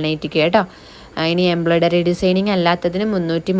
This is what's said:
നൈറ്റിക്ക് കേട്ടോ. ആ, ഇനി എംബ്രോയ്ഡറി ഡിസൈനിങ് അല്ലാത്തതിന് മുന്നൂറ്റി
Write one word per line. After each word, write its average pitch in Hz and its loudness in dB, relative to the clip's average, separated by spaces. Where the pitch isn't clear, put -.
നൈറ്റിക്ക് 156 -2
കേട്ടോ. 175 2
ആ, 160 -2
ഇനി 180 0
എംബ്രോയ്ഡറി 170 2
ഡിസൈനിങ് 185 0
അല്ലാത്തതിന് 175 0
മുന്നൂറ്റി 170 -2